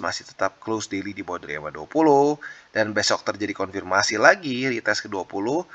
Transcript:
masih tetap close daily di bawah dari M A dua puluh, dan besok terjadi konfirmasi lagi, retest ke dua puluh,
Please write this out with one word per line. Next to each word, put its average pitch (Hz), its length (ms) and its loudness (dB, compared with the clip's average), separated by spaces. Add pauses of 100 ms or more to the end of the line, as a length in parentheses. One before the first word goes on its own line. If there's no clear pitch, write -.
masih - 240 -6
tetap - 320 -4
close 110 240 -4
daily 98 320 -6
di 95 80 -10
bawah 87 160 -6
dari 73 160 -8
M 76 80 -8
A 76 80 -8
dua 76 160 -12
puluh, 147 480 6 (400)
dan 107 160 2
besok 104 320 0
terjadi 101 320 -4
konfirmasi 98 640 0
lagi, 135 480 4
retest 107 320 -2
ke - 80 -12
dua 98 160 -4
puluh, 120 400 -4 (100)